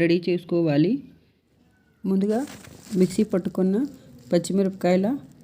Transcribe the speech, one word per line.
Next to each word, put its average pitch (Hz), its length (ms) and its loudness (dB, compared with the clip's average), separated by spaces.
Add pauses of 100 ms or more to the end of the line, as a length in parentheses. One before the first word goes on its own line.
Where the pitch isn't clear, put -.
రెడీ 170 240 4
చేసుకోవాలి. 170 640 0 (1200)
ముందుగా 202 300 0 (600)
మిక్సీ 185 220 2 (100)
పట్టుకున్న 190 500 0 (480)
పచ్చిమిరపకాయల 185 720 0 (380)